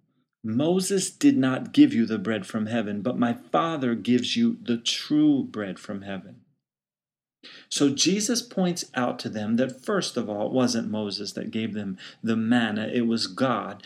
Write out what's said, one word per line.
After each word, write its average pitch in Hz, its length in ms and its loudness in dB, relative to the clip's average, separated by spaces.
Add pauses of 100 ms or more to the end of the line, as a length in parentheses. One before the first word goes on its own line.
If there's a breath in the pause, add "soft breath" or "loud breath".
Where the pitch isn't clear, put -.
(440)
Moses 180 680 0
did 139 280 4
not 131 340 0
give 143 220 8
you 117 120 4
the 104 140 -2
bread 101 260 -2
from 110 200 -4
heaven, 104 360 -2
but 123 160 -2
my 117 160 2
Father 156 640 -2
gives 110 400 2
you 117 260 2
the 120 160 -2
true 147 680 2
bread 107 360 -8
from 98 220 -10
heaven." 98 400 -10 (1300 loud breath)
So 143 200 4
Jesus 208 540 0
points 175 500 -2
out 127 260 -2
to 117 100 -6
them 107 260 -2
that, 127 280 0
first - 320 -2
of 104 140 -4
all, 104 160 -4
it - 80 -4
wasn't 117 380 0
Moses 104 400 -6
that - 180 -8
gave 110 240 -4
them 98 240 -6 (240 loud breath)
the 113 140 0
manna, 110 580 0
it 120 140 2
was 113 180 0
God. 104 600 -2